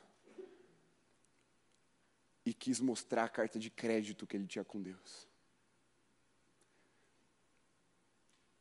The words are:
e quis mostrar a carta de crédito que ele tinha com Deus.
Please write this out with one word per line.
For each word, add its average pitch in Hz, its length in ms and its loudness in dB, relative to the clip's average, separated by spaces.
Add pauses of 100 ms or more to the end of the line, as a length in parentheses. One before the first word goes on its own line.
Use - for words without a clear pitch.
(2500)
e 117 100 0
quis 123 260 0
mostrar 117 440 2
a 113 40 2
carta 113 300 0
de 113 120 -4
crédito 107 560 0
que - 80 -6
ele 101 120 -2
tinha 95 180 -4
com - 160 -6
Deus. - 480 -12 (3250)